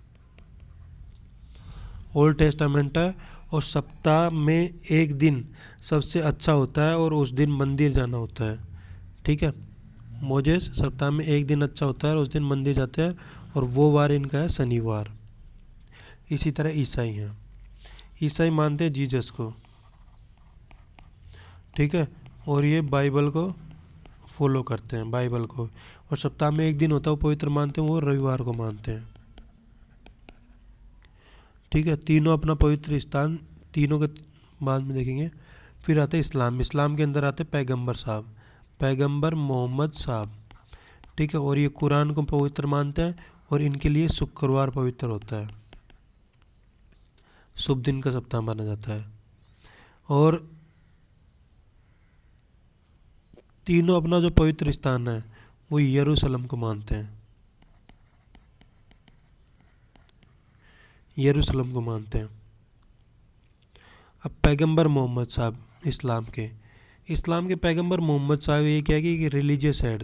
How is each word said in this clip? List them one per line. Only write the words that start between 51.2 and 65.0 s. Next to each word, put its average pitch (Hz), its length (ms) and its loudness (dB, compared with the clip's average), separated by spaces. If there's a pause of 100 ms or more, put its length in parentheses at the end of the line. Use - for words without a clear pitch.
तीनों 170 340 4
अपना 170 180 2
जो 170 100 2
पवित्र 156 420 0
स्थान 127 360 -4
है 113 160 -6 (480)
वो 147 80 0
यरूशलेम 139 680 0
को 123 120 -10
मानते 110 380 -4
हैं, 107 200 -10 (4000)
यरूशलेम 135 560 2
को 123 80 -2
मानते 110 360 -4
हैं। 107 120 -6 (2000)
अब 151 60 -8 (120)
पैगंबर 156 440 4
मोहम्मद 123 400 0